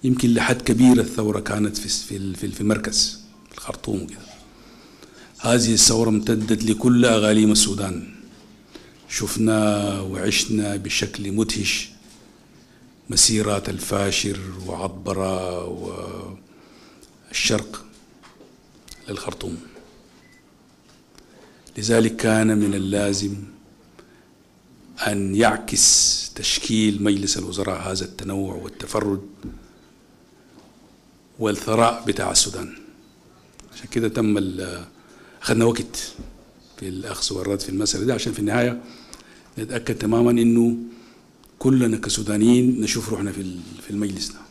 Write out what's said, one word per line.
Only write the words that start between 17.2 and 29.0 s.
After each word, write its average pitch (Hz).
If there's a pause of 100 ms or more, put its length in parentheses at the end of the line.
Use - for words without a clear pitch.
والشرق - (1200)
للخرطوم. 92 (2250)
لذلك 113
كان 110
من 101
اللازم 101 (1700)
أن 98
يعكس -
تشكيل 107
مجلس 101
الوزراء 92
هذا 92
التنوع 98
والتفرد 98 (2250)